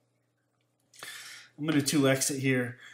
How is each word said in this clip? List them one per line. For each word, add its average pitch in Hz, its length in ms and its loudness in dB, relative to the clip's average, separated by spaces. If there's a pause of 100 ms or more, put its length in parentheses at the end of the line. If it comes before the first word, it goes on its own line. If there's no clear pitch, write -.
(1600)
I'm 147 80 -6
gonna 151 160 4
two 139 280 2
X 131 220 2
it 139 80 -4
here 127 400 0 (140)